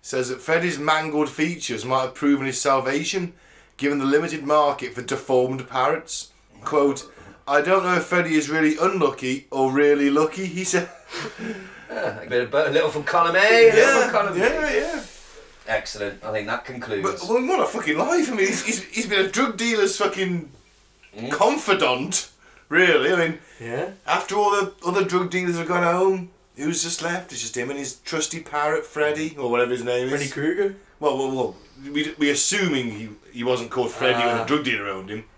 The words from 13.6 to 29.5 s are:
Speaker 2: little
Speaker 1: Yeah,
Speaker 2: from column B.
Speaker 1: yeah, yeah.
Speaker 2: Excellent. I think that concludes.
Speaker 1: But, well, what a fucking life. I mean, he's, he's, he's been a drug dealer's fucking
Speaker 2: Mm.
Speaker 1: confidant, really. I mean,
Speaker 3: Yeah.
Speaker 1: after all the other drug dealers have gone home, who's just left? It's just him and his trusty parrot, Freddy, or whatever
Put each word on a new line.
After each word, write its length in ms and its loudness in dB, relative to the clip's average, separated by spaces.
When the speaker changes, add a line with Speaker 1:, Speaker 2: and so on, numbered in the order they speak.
Speaker 2:
little 60 8
Speaker 1:
Yeah, 240 6
Speaker 2:
from 80 -2
column 240 0
B. 60 0
Speaker 1:
yeah, 340 0
yeah. 280 -2
Speaker 2:
Excellent. 580 -6
I 80 -8
think 140 -4
that 180 -6
concludes. 580 -6
Speaker 1:
But, 60 -10
well, 200 0
what 140 0
a 40 2
fucking 320 -2
life. 340 2
I 40 -4
mean, 100 2
he's, 180 -2
he's, 200 -4
he's 240 -6
been 180 2
a 20 -4
drug 300 -2
dealer's 400 2
fucking 540 -2
Speaker 2:
Mm. 140 -8
Speaker 1:
confidant, 1000 0
really. 420 4
I 40 4
mean, 240 0
Speaker 3:
Yeah. 300 -6
Speaker 1:
after 300 -2
all 160 2
the 200 0
other 180 2
drug 280 -2
dealers 260 -2
have 100 -4
gone 140 0
home, 480 2
who's 280 -4
just 180 -6
left? 300 -6
It's 100 -10
just 160 -8
him 140 -4
and 80 -8
his 160 -8
trusty 460 -6
parrot, 440 -2
Freddy, 500 -2
or 140 -4
whatever 220 2